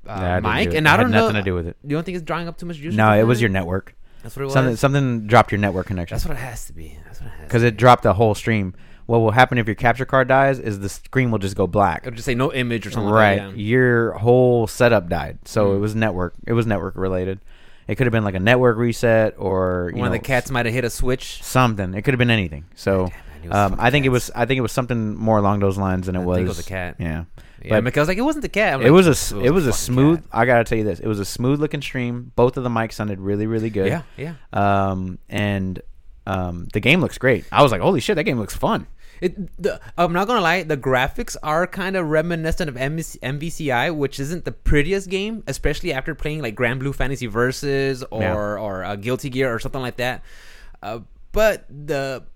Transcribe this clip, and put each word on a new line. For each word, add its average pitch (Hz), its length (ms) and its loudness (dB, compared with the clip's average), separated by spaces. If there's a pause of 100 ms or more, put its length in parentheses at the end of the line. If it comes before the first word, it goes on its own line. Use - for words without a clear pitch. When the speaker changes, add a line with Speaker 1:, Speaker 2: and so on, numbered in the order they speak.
Speaker 1:
Yeah, 90 300 -2
I - 40 2
didn't 107 140 0
Speaker 2:
mic, 170 160 2
Speaker 1:
do - 40 -2
it. 156 40 2
Speaker 2:
and 156 80 2
Speaker 1:
It - 20 8
Speaker 2:
I - 40 8
Speaker 1:
had 185 100 6
Speaker 2:
don't 247 80 2
know. 214 100 4
Speaker 1:
nothing 220 160 2
to 202 60 0
do 185 120 -2
with 85 120 -4
it. - 160 -10
Speaker 2:
You 143 80 -12
don't 160 140 -4
think 180 120 -8
it's 170 80 -10
drawing 170 240 -6
up 165 100 -12
too 175 80 -10
much 170 100 -10
juice 143 180 -8
Speaker 1:
No, 107 160 6
Speaker 2:
or 104 100 8
Speaker 1:
it 113 40 6
was 120 140 4
Speaker 2:
something? 117 40 2
Speaker 1:
your 113 80 4
network. 95 440 -4 (280)
Speaker 2:
That's - 140 -16
what 135 100 -8
it 135 60 -6
Speaker 1:
Something, 131 200 4
Speaker 2:
was? 110 80 -4
Speaker 1:
something 135 460 0
dropped 110 260 6
your 101 80 0
network 92 280 0
connection. 92 280 -6
Speaker 2:
That's - 100 -2
what 151 100 -2
it 117 40 -8
has 120 260 -10
to - 60 -16
be. 80 320 -16
That's - 160 -14
what - 60 -10
it - 60 -10
has - 160 -14
to - 40 -2
Speaker 1:
'Cause 117 100 4
Speaker 2:
be. 120 60 6
Speaker 1:
it 107 80 0
dropped 123 280 8
the 101 100 4
whole 107 200 4
stream. 101 400 -2 (320)
What 117 120 2
will 110 140 4
happen 127 260 4
if 107 80 -2
your 110 80 -4
capture 120 300 2
card 131 240 2
dies 135 320 4
is 101 180 -4
the 98 100 -4
screen 123 440 -2
will 107 80 0
just 98 160 -4
go 95 100 2
black. 92 400 2
Speaker 2:
It'll 120 80 -8
just 113 100 -12
say 127 120 -2
no 135 160 0
image 120 340 -4
or 98 60 -10
something 104 200 -2
Speaker 1:
Right. 104 300 6
Speaker 2:
like 98 80 -12
that, 98 80 -12
yeah. 104 80 -6
Speaker 1:
Your 120 460 4
whole 120 560 4
setup 107 400 2
died. 76 360 -4
So 101 280 0
Speaker 2:
Mm. 98 40 0
Speaker 1:
it - 40 -2
was 107 160 -2
network. 90 380 -2 (120)
It 113 60 -2
was 113 160 2
network 92 260 -2
related. 95 460 -2 (480)
It 104 80 -2
could 131 100 2
have 113 60 2
been, 113 100 2
like, 98 140 -2
a 92 40 -2
network 120 380 6
reset 113 600 2
or, 92 540 0
you - 60 -6
Speaker 2:
One 123 80 -2
of 120 60 0
Speaker 1:
know, 113 60 -2
Speaker 2:
the 113 60 -8
cats 127 280 -2
might 120 140 0
have 113 80 -2
hit 127 100 0
a 117 60 -2
switch. - 520 -2
Speaker 1:
something. 104 520 2
It 107 80 -6
could 139 120 2
have 120 60 -2
been 120 100 4
anything. 82 340 0 (120)
So, 95 300 0
Speaker 2:
Damn, 90 40 -4
man, - 20 -16 (300)
it 85 60 -14
was 101 100 -2
Speaker 1:
um, 101 140 4
Speaker 2:
fucking 113 120 -2
Speaker 1:
I 123 60 6
think 139 160 2
it 131 40 4
Speaker 2:
cats. - 20 2
Speaker 1:
was, 123 240 0
I 117 100 2
think 131 120 0
it 127 40 0
was 110 100 -2
something 117 440 -2
more 110 200 2
along 101 220 2
those 98 200 2
lines 92 280 -2
than 90 80 -4
it 90 60 -2
Speaker 2:
I 90 40 -4
Speaker 1:
was. 90 120 0
Speaker 2:
think 90 100 2
it - 20 -2
was 85 120 -4
a - 20 -10
cat. 92 380 -8
Speaker 1:
Yeah. 82 240 -4 (360)
Speaker 2:
Yeah, - 100 -14
Speaker 1:
But 110 140 4
Speaker 2:
because, 147 220 2
like, 185 120 -2
it 233 40 -2
wasn't 294 200 -2
the 196 60 -6
cat. 196 260 0
I'm 135 80 -2
Speaker 1:
it - 20 0
Speaker 2:
like, 135 80 8
Speaker 1:
was 180 160 8
a - 20 6
s-, - 220 0
Speaker 2:
"It 101 40 -6
was 98 100 -2
Speaker 1:
it 139 60 6
was 170 140 2
a 120 60 2
Speaker 2:
fucking - 100 -2 (120)
Speaker 1:
smooth, 147 280 4
Speaker 2:
cat." - 100 -18
Speaker 1:
I 117 140 2
gotta 120 180 4
tell 117 140 -2
you 107 60 0
this. 92 160 -4
It - 80 -8
was 107 120 -2
a 95 40 -4
smooth 135 360 -2
looking 147 220 -4
stream. 123 540 -8
Both 123 200 4
of 131 80 -4
the 123 60 -2
mics 113 220 -2
sounded 104 280 -6
really, 101 280 -2
really 113 220 -2
good. 98 180 0
Speaker 2:
Yeah, 151 140 -2 (140)
yeah. 156 180 -10 (180)
Speaker 1:
Um, 98 640 0 (100)
and, 98 520 -4 (460)
um, 90 460 -4
the 107 80 0
game 160 200 4
looks - 180 -2
great. 127 340 2
I 131 100 6
was 135 100 8
like, 92 80 -2
"Holy 170 200 2
shit, - 160 -2
that 151 80 0
game 147 140 0
looks 101 180 -6
fun." 185 300 0 (340)
Speaker 2:
It, 180 160 -2 (260)
the, - 160 -4 (180)
I'm 170 160 0
not 190 140 0
gonna 240 140 2
lie, 170 240 2
the 156 120 -2
graphics 131 680 -2
are 160 240 0
kinda 190 340 -4
reminiscent 160 640 -2
of 120 80 -10
M-, 143 220 -4 (240)
M 135 160 -6
V 165 120 -8
C 147 200 -4
I, 127 200 0
which 143 280 -4
isn't 156 260 -8
the 127 60 -6
prettiest 180 580 0
game, 202 380 -6
especially 147 460 -4
after 135 240 -6
playing, 156 260 -6
like, 110 140 -6
Grand 123 240 0
Blue 135 120 -4
Fantasy 127 340 -4
Versus 131 840 -2
or, 110 120 -4
Speaker 1:
Yeah. 95 120 0
Speaker 2:
or, 104 480 -4
uh, 101 140 -6
Guilty 123 340 -4
Gear 127 240 -2
or 110 60 -4
something - 200 -8
like 123 180 -8
that. 123 260 -4 (580)
Uh, 113 180 -10 (300)
but 214 400 2
the 139 540 -6 (120)